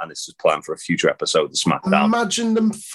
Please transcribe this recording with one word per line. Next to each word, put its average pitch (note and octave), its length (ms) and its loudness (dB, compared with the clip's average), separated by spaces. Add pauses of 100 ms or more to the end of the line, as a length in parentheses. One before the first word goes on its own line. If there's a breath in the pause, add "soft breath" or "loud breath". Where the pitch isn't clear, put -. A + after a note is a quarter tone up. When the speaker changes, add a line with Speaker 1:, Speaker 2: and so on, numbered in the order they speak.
Speaker 1:
and D#2+ 100 -8
this - 180 -12
is - 120 -20
planned D2+ 240 2
for D#2 80 -8
a D#2 60 -8
future E2 320 0
episode D2+ 360 0
of - 60 -12
SmackDown. D3+ 540 2
Speaker 2:
Imagine A3+ 480 0
them, A3 180 4
f-, - 220 -12